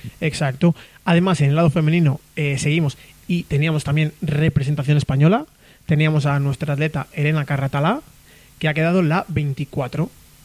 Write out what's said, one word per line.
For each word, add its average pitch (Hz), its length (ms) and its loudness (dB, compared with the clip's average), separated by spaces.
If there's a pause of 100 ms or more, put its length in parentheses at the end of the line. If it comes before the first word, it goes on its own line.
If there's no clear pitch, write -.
(200)
Exacto. 151 560 0 (300)
Además, 175 340 2
en 139 100 2
el 143 60 2
lado 165 140 4
femenino, 156 500 2 (160)
eh, 143 220 -2
seguimos 147 400 0 (300)
y 175 160 -2
teníamos 151 400 0
también 151 380 0
representación 147 760 0
española. 151 500 2 (400)
Teníamos 151 400 2
a 143 140 0
nuestra 139 360 -2
atleta 151 360 -4
Elena 151 320 -2
Carratalá, 143 560 -2 (580)
que 156 120 -2
ha 151 40 0
quedado 170 300 2
la 160 240 0
veinticuatro. 147 840 -4 (360)